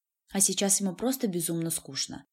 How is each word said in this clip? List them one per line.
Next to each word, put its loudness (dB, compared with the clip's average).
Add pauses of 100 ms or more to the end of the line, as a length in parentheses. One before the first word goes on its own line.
(320)
А 2
сейчас 4
ему -2
просто 0
безумно -2
скучно. -6